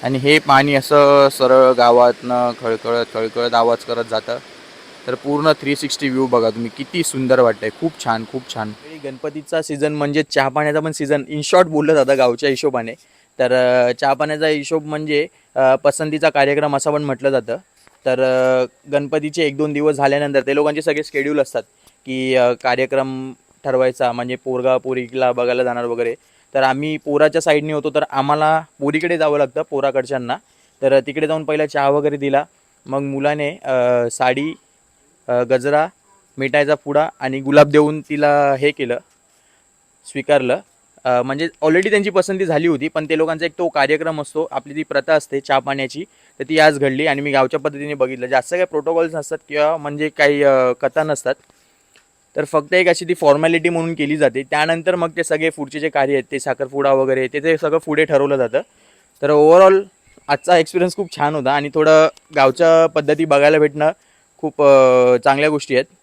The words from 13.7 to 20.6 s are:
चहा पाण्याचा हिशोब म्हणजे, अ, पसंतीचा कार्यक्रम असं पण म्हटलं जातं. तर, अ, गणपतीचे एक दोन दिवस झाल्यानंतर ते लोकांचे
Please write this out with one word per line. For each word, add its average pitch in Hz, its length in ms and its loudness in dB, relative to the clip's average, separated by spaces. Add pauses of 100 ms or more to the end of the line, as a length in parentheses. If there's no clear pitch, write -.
चहा 139 140 2
पाण्याचा 151 320 -4
हिशोब 156 380 -2
म्हणजे, 151 420 -2 (300)
अ, 131 200 4
पसंतीचा 151 540 0
कार्यक्रम 143 460 0
असं 147 160 -2
पण 147 100 -2
म्हटलं 139 280 -4
जातं. 120 260 -4 (500)
तर, 127 140 0
अ, 127 440 2 (280)
गणपतीचे 147 520 -2
एक 139 120 -2
दोन 151 160 -2
दिवस 147 220 0
झाल्यानंतर 139 460 0
ते 135 140 -4
लोकांचे 147 280 0